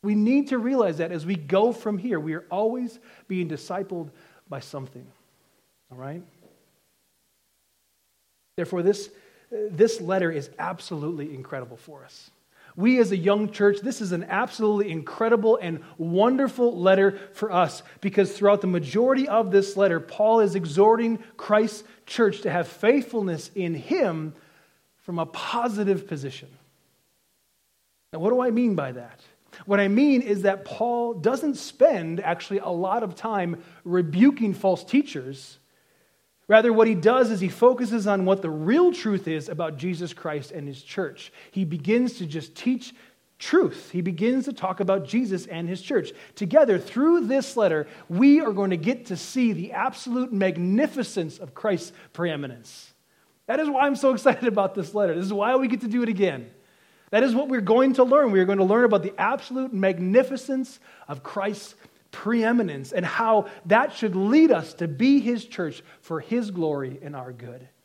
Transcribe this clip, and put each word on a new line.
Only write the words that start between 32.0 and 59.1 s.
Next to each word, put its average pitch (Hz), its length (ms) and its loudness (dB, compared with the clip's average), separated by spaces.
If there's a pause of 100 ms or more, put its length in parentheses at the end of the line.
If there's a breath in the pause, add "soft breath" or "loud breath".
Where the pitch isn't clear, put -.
actually 175 400 -4
a - 80 -8
lot 185 340 -2
of 180 140 -8
time 180 460 -4 (220 loud breath)
rebuking 180 680 2
false 190 300 0
teachers 135 760 -4 (920)
rather, 220 220 8
what 226 160 6
he 220 80 2
does 226 340 4
is 214 80 -2
he 185 100 -2
focuses 233 600 2
on 196 160 2
what 190 180 2
the 165 80 -6
real 233 420 2
truth 202 360 -4
is 156 200 -6
about 160 280 -6
Jesus 170 360 -6
Christ 151 380 -10
and 143 160 -12
his 135 160 -14
church. - 500 -8 (200 loud breath)
He 190 120 -2
begins 180 500 -2
to 180 120 -10
just 147 300 -10
teach - 360 -4 (460 soft breath)
truth. - 540 0
He 180 80 -4
begins 208 460 -2
to 277 60 -8
talk 185 280 -6
about 190 260 0
Jesus 196 400 -4
and 170 220 -8
his 180 120 -8
church. 247 300 -4 (240 loud breath)
Together, 226 420 4
through 294 520 2
this 269 280 -2
letter, 165 300 2 (220 loud breath)
we 277 320 6
are 240 120 -2
going 196 180 -2
to 180 60 0
get 233 300 -4
to 185 100 -8
see 247 360 -2
the 170 180 -6
absolute 247 600 -4
magnificence 190 1080 -2
of 151 160 -16
Christ's - 380 -4 (200 loud breath)
preeminence. 143 800 -10 (540)
That 269 140 -2
is 302 100 -2
why 269 120 2
I'm 277 120 2
so 262 180 2
excited 247 360 2
about 196 260 0
this 175 180 -6
letter. 202 220 0
This 175 120 -4
is 196 60 -4
why 208 220 0
we 269 140 2
get 226 140 -2
to 247 60 -6
do 240 140 0
it 226 60 0
again. 180 420 -2 (640 soft breath)
That 214 100 4
is 262 100 2
what 269 160 0
we're 254 120 0
going 233 320 4
to 262 100 4
learn. 254 300 6
We 190 80 4
are 180 40 6
going 196 140 0
to 190 60 4
learn 226 220 4
about 202 180 2
the 196 120 -8